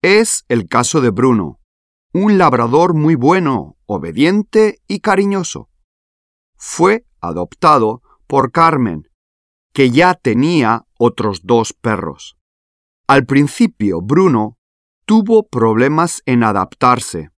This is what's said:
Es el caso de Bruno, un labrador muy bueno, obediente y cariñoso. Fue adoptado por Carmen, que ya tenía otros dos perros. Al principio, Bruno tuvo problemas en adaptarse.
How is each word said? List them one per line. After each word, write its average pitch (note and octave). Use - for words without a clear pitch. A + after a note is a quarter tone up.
Es G#3
el A2
caso A#2+
de B2
Bruno, G#2+
un G3+
labrador D3
muy D#3
bueno, C#3
obediente D#3+
y F#3+
cariñoso. G3
Fue G3+
adoptado A2
por C#3
Carmen, C3
que C3
ya E3+
tenía B2
otros A2
dos A2+
perros. F2+
Al C3+
principio, C#3
Bruno A#2
tuvo A3
problemas B2+
en B2
adaptarse. G2+